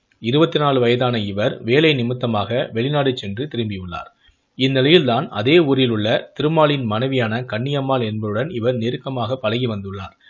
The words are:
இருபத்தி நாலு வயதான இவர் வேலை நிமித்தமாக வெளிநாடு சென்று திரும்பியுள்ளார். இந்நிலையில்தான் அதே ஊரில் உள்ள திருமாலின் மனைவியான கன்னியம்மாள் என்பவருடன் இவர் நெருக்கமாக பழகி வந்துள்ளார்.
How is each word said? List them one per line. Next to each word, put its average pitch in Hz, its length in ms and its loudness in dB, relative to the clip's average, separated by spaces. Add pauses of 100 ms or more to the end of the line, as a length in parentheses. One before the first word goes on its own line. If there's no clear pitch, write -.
(200)
இருபத்தி 151 380 2
நாலு 139 220 2
வயதான 120 380 2
இவர் 101 440 -2
வேலை 147 320 4
நிமித்தமாக 120 800 -2
வெளிநாடு 135 440 0
சென்று 110 380 -8
திரும்பியுள்ளார். 92 540 -6 (480)
இந்நிலையில்தான் 135 720 4
அதே 127 300 2
ஊரில் 135 320 4
உள்ள 110 440 0
திருமாலின் 151 500 2
மனைவியான 117 560 0
கன்னியம்மாள் 135 640 -2
என்பவருடன் 107 460 -4
இவர் 123 260 -2
நெருக்கமாக 123 600 -4
பழகி 120 300 -2
வந்துள்ளார். 98 500 -8 (140)